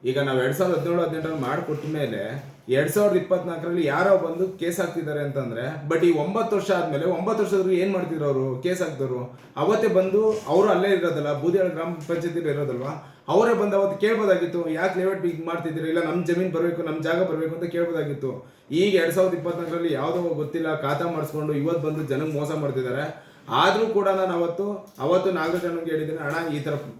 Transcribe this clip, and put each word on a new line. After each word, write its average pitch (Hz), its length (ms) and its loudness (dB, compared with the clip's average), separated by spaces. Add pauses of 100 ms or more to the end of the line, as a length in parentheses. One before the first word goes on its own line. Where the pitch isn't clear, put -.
ಈಗ 131 140 0
ನಾವು 135 200 2
ಎರಡ್ 127 180 0
ಸಾವಿರದ 180 220 2
ಹದಿನೇಳು 170 240 0
ಹದಿನೆಂಟರಲ್ಲಿ 160 380 -2
ಮಾಡ್ಕೊಟ್ಟ 147 460 -4
ಮೇಲೆ 131 580 -4 (240)
ಎರಡ್ 143 220 2
ಸಾವಿರದ 208 260 4
ಇಪ್ಪತ್ನಾಲ್ಕರಲ್ಲಿ 170 720 0
ಯಾರೋ 180 320 4
ಬಂದು 175 400 -2
ಕೇಸ್ 175 220 -2
ಹಾಕ್ತಿದ್ದಾರೆ 151 400 -2
ಅಂತಂದ್ರೆ, 139 680 -4
but 165 180 4
ಈ 160 120 6
ಒಂಬತ್ತು 202 380 0
ವರ್ಷ 180 140 0
ಆದ್ಮೇಲೆ, 165 360 0
ಒಂಬತ್ತು 190 380 0
ವರ್ಷ 180 100 0
ಆದ್ರೂ 185 160 4
ಏನ್ 185 220 2
ಮಾಡ್ತಿದ್ರು 160 320 -2
ಅವರು 131 380 0
ಕೇಸ್ 180 200 0
ಹಾಕ್ದವ್ರು? 131 560 -4 (180)
ಅವತ್ತೇ 208 320 2
ಬಂದು 190 440 4 (140)
ಅವರು 185 220 4
ಅಲ್ಲೇ 190 200 4
ಇರೋದಲ್ಲ, 151 520 0
ಬೂದಿಯಾಳ 180 280 2
ಗ್ರಾಮ 165 240 -4
ಪಂಚಾಯತಿಲಿ 165 580 -4
ಇರೋದಲ್ವಾ? 135 640 -4 (140)
ಅವರೇ 220 260 6
ಬಂದು 196 220 2
ಅವತ್ತು 196 220 2
ಕೇಳ್ಬೋದಾಗಿತ್ತು, 180 720 2
"ಯಾಕೆ 180 300 -2
ಲೇಔಟ್ 185 260 -2
ಹಿಂಗ್ 165 200 -4
ಮಾಡ್ತಿದ್ದೀರಿ? 160 420 -4
ಇಲ್ಲ, 165 160 0
ನಮ್ 170 200 -2
ಜಮೀನ್ 170 280 0
ಬರ್ಬೇಕು, 170 300 0
ನಮ್ 156 200 -4
ಜಾಗ 165 280 0
ಬರ್ಬೇಕು" 160 240 -2
ಅಂತ 170 100 -6
ಕೇಳ್ಬೋದಾಗಿತ್ತು. 151 880 -4 (180)
ಈಗ 185 240 2
ಎರಡ್ 165 180 4
ಸಾವಿರದ 185 240 2
ಇಪ್ಪತ್ನಾಲ್ಕರಲ್ಲಿ 165 580 -2
ಯಾವ್ದೋ 165 400 -2
ಗೊತ್ತಿಲ್ಲ 151 460 -4
ಖಾತಾ 147 300 -2
ಮಾಡಿಸ್ಕೊಂಡು 151 440 -4
ಇವತ್ತು 156 340 0
ಬಂದು 151 160 -4
ಜನಕ್ಕೆ 143 280 -2
ಮೋಸ 147 180 -2
ಮಾಡ್ತಿದ್ದಾರೆ. 139 800 -4 (200)
ಆದ್ರೂ 202 380 2
ಕೂಡ 196 220 2
ನಾನು 190 240 2
ಅವತ್ತು, 175 680 -4
ಅವತ್ತು 180 340 2
ನಾಗರಾಜ್ 170 320 0
ಅಣ್ಣಂಗೆ 165 260 -4
ಹೇಳಿದ್ದೀನಿ, 156 280 -2
"ಅಣ್ಣ, 156 360 -2
ಈ 143 60 -2
ತರ 143 140 -2 (260)